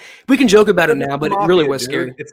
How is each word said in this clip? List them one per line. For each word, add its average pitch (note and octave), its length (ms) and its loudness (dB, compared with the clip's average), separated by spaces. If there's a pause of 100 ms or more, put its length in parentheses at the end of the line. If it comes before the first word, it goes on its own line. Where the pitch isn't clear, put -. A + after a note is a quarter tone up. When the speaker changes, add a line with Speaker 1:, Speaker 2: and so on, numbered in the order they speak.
(300)
Speaker 1:
we - 80 2
can C4 100 2
joke G#3 200 4
about F3 200 2
it D3+ 80 0
Speaker 2:
It's C#3 100 -6
Speaker 1:
now, C#3 120 -6
but D3+ 80 -4
it D3+ 80 -2
Speaker 2:
mafia, G3+ 120 -2
Speaker 1:
really F3 220 2
was C3+ 140 -4
Speaker 2:
dude. B2+ 80 -8
Speaker 1:
scary. C3 260 -6
Speaker 2:
It's, D3 160 -18